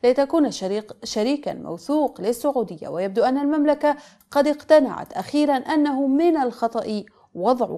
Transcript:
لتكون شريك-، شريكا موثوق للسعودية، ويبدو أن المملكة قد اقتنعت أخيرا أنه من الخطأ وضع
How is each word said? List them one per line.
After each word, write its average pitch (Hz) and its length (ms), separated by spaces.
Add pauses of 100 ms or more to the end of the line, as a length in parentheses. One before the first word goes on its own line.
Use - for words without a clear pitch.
لتكون 277 460
شريك-، 208 540
شريكا 247 500
موثوق 269 680
للسعودية، 233 680
ويبدو 190 360
أن 262 140
المملكة 294 580 (340)
قد 285 180
اقتنعت 294 640
أخيرا 294 440
أنه 277 500
من 320 300
الخطأ 226 680 (300)
وضع 202 440